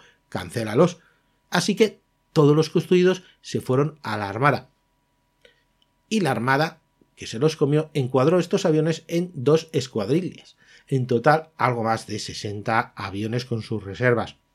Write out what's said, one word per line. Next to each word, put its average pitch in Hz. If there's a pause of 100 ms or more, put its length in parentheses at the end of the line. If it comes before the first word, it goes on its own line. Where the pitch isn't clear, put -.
(300)
cancélalos". 110 (520)
Así 180
que 220 (320)
todos 147
los 156
construidos 180 (200)
se -
fueron 143
a 107
la 104
Armada. 117 (1400)
Y 214
la 147
Armada, 135 (340)
que -
se 113
los 156
comió, 151
encuadró 139
estos 180
aviones 156
en 175
dos 147
escuadrillas. 135 (300)
En 131
total, 147
algo 120
más 110
de 107
sesenta 107
aviones 107
con 113
sus 107
reservas. 110 (160)